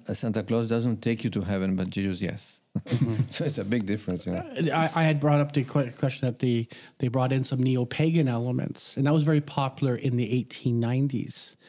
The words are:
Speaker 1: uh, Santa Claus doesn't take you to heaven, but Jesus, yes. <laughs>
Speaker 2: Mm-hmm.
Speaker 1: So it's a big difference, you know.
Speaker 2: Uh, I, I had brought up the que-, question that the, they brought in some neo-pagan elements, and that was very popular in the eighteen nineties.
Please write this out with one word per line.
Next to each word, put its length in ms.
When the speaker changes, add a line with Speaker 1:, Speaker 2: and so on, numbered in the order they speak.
Speaker 1:
uh, 60
Santa 300
Claus 240
doesn't 340
take 240
you 60
to 100
heaven, 340
but 140
Jesus, 320
yes. 440
<laughs> 60
Speaker 2:
Mm-hmm. 420
Speaker 1:
So 160
it's 140
a 80
big 200
difference, 400
you 60
know. 80
Speaker 2:
Uh, 560
I, 60
I 20
had 160
brought 220
up 100
the 140
que-, 260
question 340
that 140
the, 280
they 100
brought 240
in 100
some 180
neo-pagan 680
elements, 640
and 100
that 80
was 100
very 180
popular 540
in 200
the 160
eighteen 480
nineties. 800